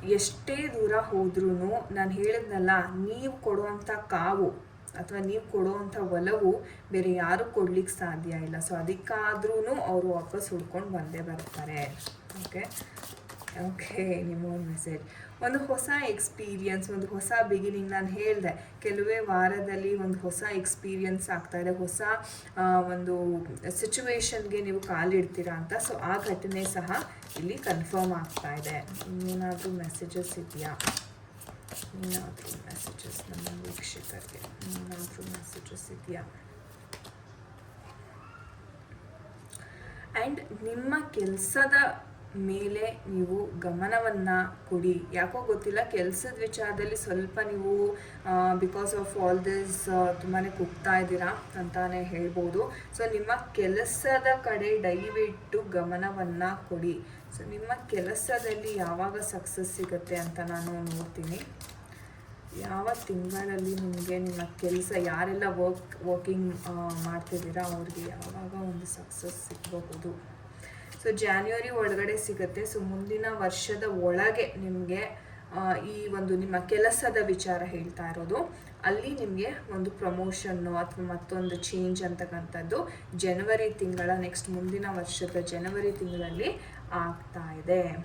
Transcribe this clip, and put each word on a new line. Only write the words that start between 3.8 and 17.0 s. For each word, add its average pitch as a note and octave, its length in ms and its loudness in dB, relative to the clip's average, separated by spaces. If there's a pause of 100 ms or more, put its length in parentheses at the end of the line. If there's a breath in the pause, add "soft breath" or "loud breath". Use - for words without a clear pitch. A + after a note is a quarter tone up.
ಕಾವು G3 600 2 (480)
ಅಥವಾ G3 200 -6
ನೀವು G3 340 -2
ಕೊಡುವಂಥ G3+ 440 2
ಒಲವು F#3+ 680 4 (280 loud breath)
ಬೇರೆ F#3 200 4
ಯಾರು F3+ 320 4
ಕೊಡ್ಲಿಕ್ಕೆ F#3 480 4
ಸಾಧ್ಯ E3+ 380 -2
ಇಲ್ಲ. D#3+ 260 -2 (120)
So, F#3 60 0
ಅದಕ್ಕಾದ್ರೂನು G#3+ 1080 2
ಅವರು F3+ 260 4
ವಾಪಸ್ F3 420 0
ಹುಡ್ಕೊಂಡು F#3 380 -4
ಬಂದೇ E3 320 -4
ಬರ್ತಾರೆ. D3+ 760 -6 (500)
ಓಕೆ, F3+ 180 -6 (1000 loud breath)
ಓಕೆ, F#3 560 0
ನಿಮ್ಮ E3+ 220 -2
ಒಂದು F3 260 -4
ಮೆಸೇಜ್, D#3+ 320 -4 (400 loud breath)
ಒಂದು B3+ 160 4
ಹೊಸ C4+ 320 0 (180)
ಎಕ್ಸ್ಪೀರಿಯನ್ಸ್, G3 840 0
ಒಂದು F#3+ 160 0